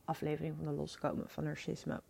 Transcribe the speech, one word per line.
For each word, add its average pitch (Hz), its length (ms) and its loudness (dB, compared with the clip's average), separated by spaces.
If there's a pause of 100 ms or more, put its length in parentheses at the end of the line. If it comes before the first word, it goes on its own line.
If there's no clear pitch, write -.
aflevering 151 500 2
van 160 100 -2
de 151 60 0
Loskomen - 580 0
van - 140 -2
Narcisme 151 680 -2